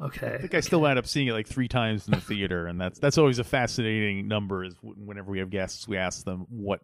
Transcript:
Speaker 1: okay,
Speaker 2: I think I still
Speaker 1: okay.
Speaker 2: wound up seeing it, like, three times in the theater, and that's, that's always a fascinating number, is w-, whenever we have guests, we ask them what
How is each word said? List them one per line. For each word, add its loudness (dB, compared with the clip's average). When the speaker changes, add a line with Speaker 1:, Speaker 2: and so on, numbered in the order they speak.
Speaker 1:
okay, -6
Speaker 2:
I -4
think -4
I 4
still 2
Speaker 1:
okay. 6
Speaker 2:
wound 4
up 0
seeing 0
it, 2
like, -2
three -2
times 0
in 0
the 4
theater, -2
and -4
that's, -4
that's 4
always 6
a -2
fascinating 0
number, -2
is -12
w-, -18
whenever -12
we -2
have -2
guests, -4
we -2
ask -2
them -6
what -4